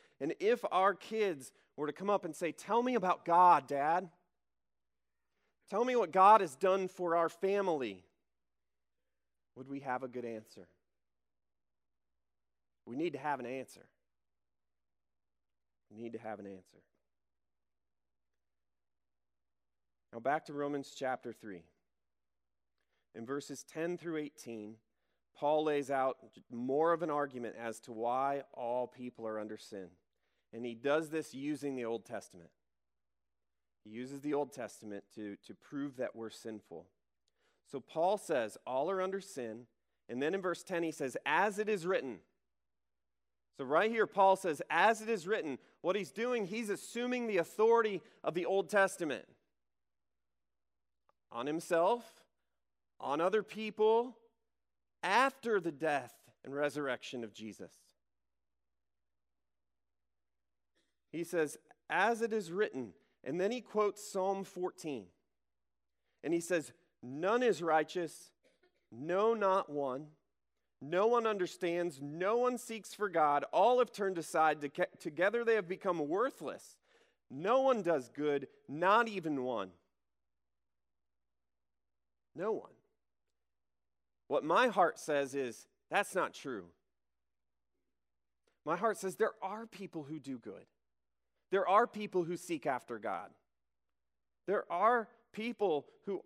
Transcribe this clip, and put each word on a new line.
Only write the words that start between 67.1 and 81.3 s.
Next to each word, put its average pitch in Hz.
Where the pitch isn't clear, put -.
is 180
righteous, 160
no, 180
not 196
one. 143
No 175
one 233
understands, 175
no 170
one 247
seeks 220
for 202
God. 147
All 233
have 240
turned 190
aside. 156
Toge-, 147
together 190
they 226
have 202
become 175
worthless. 170
No 196
one 254
does 156
good, 143
not 190
even 160
one." 104